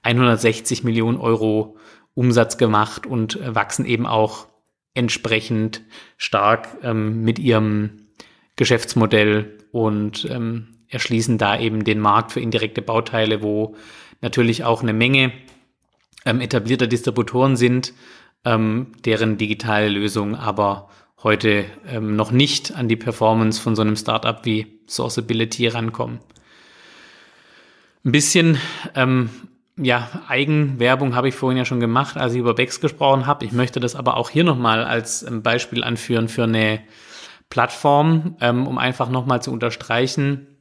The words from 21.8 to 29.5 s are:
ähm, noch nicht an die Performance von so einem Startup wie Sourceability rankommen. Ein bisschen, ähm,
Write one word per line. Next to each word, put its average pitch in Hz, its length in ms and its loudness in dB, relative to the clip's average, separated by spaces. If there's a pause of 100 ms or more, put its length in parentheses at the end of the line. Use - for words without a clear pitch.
ähm, 110 280 -4
noch 107 160 0
nicht 143 420 2
an 123 140 -4
die 110 80 2
Performance 110 680 0
von 113 140 0
so 110 60 0
einem 107 140 0
Startup 113 480 -4
wie 110 440 -4
Sourceability 113 800 -2
rankommen. 117 500 -6 (1900)
Ein 123 60 2
bisschen, 147 480 4 (380)
ähm, 127 340 2 (460)